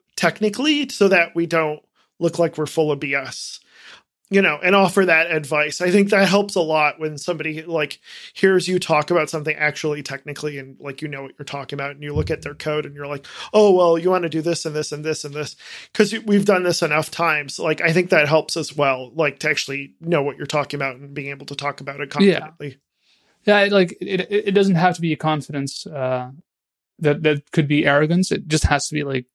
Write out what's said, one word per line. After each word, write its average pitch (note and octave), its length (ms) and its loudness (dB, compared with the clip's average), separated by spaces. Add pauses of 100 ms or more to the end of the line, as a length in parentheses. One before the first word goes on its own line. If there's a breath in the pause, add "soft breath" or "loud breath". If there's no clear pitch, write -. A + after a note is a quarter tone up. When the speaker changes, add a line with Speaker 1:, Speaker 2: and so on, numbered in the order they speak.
(160)
Speaker 1:
technically B3+ 720 0
so G3 200 2
that F3 260 2
we E3+ 120 0
don't D#3 340 -2 (400)
look E3+ 180 0
like E3 200 0
we're D#3 80 -2
full D3+ 260 0
of C3+ 80 -4
B C#3 140 -4
S, - 440 -8 (720 loud breath)
you G3 120 4
know, D3+ 200 2
and F3+ 120 2
offer F#3+ 300 4
that E3 260 2
advice. D3+ 500 -2
I F3+ 100 2
think G3+ 200 4
that G3 180 4
helps G3+ 260 2
a F#3+ 60 2
lot D#3 380 0
when D#3 200 -6
somebody, D#3 440 -6
like, D#3 380 -4 (340 loud breath)
hears F#3+ 320 4
you F#3 120 0
talk D3+ 320 0
about D#3+ 200 0
something D3+ 240 -4
actually D3+ 480 -4
technically C#3+ 560 -10
and, C3+ 220 -16
like, C#3 220 -12
you D3+ 60 -8
know C#3 140 -12
what C3+ 160 -14
you're D3 60 -14
talking C#3+ 320 -10
about C#3 160 -8
and C#3+ 100 -18
you D3 120 -8
look D#3 160 -2
at D#3 120 -6
their C#3+ 120 -12
code D3+ 320 -4
and C#3+ 80 -16
you're C#3+ 120 -14
like, C#3+ 200 -10 (260 loud breath)
"Oh, G#3 200 6
well, F3 260 6
you F3 120 0
wanna F3 180 2
do D#3 140 -4
this E3 220 -2
and D#3 100 -6
this D3+ 180 -4
and D3+ 120 -10
this D#3 200 -4
and C#3+ 100 -12
this." D3 200 -8 (380 loud breath)
'Cause G3+ 200 2
y-, A3 120 -6
we've G3+ 220 4
done F#3 160 4
this F3 200 0
enough D#3 280 0
times. D3+ 480 -2
Like, D#3 220 -2
I E3 120 2
think F3+ 180 2
that D3+ 180 6
helps D#3 280 2
as D3 200 -8
well, C3 380 0
like, D3 260 0
to D3+ 100 0
actually C#3 500 -6
know D#3+ 220 0
what C#3 140 -4
you're C#3+ 100 -10
talking C#3+ 320 -4
about C3+ 180 -4
and C#3 180 -18
being C#3 140 -10
able C#3+ 180 -12
to C#3+ 80 -12
talk C#3 260 -8
about C#3 200 -8
it C#3+ 200 -10
Speaker 2:
Yeah. G3 200 6
Speaker 1:
confidently. - 380 -14 (640)
Speaker 2:
Yeah, G#3 160 4
it, G3+ 120 2
like, F#3 280 4
it, F#3+ 200 -4 (100)
it, G#3 180 0
it G3 60 0
doesn't G3 220 4
have F3 180 4
to E3+ 60 -10
be E3 120 0
a C#3+ 40 -2
confidence, D3 720 -4
uh, C3 440 -4 (720)
that, D#3 240 2
that D3+ 260 0
could D#3 160 2
be D3 180 2
arrogance. D#3 460 4
It - 160 -4
just D3+ 180 0
has C#3+ 240 2
to D#3 60 -10
be, D3 80 -2
like, C3+ 320 -4